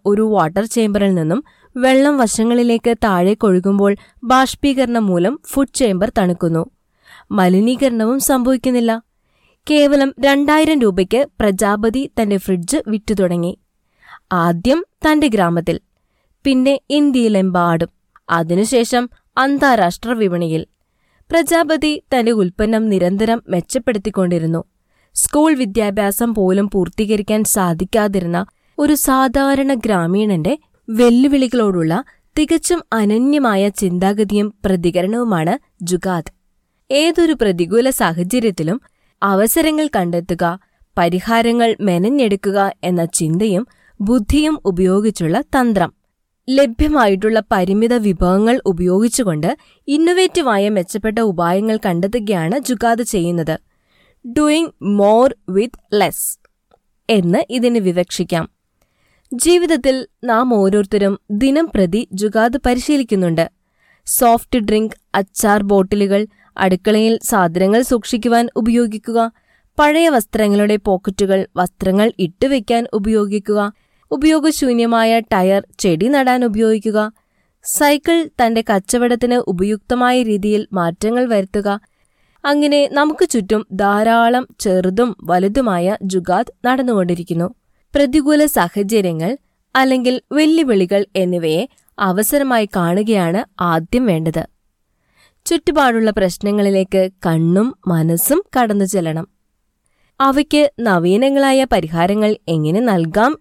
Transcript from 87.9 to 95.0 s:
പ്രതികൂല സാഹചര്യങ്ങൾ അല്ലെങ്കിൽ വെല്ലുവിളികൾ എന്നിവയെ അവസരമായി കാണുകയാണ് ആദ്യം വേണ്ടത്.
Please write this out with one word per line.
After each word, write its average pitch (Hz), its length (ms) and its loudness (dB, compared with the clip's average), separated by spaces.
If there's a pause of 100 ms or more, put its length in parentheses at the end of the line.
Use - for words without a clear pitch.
പ്രതികൂല 294 520 2
സാഹചര്യങ്ങൾ 190 920 -2 (400)
അല്ലെങ്കിൽ 262 440 2 (120)
വെല്ലുവിളികൾ 254 760 2 (100)
എന്നിവയെ 180 520 -2 (300)
അവസരമായി 214 800 0
കാണുകയാണ് 190 880 -2
ആദ്യം 175 440 -2
വേണ്ടത്. 160 400 -2 (1000)